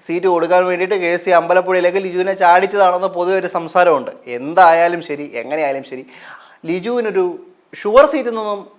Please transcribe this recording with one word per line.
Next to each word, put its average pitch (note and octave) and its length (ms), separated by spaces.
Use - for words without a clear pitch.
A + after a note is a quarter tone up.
സീറ്റ് F3+ 260
കൊടുക്കാൻ E3+ 360
വേണ്ടിയിട്ട് F3+ 360
കെ E3+ 80
സി G3 60
അമ്പലപ്പുഴയിലേക്ക് F3+ 680
ലിജുവിനെ F#3 360
ചാടിച്ചതാണെന്ന് F#3 760
പൊതുവെ F#3 240
ഒരു F3 160
സംസാരമുണ്ട്. D#3+ 540
എന്തായാലും E3+ 720
ശരി, D3 180
എങ്ങനെയായാലും C3+ 500
ശരി, C3 140
ലിജുവിനൊരു G3 540
ഷുവർ A#3+ 320
സീറ്റ് A#3+ 200
എന്നൊന്നും G#3 280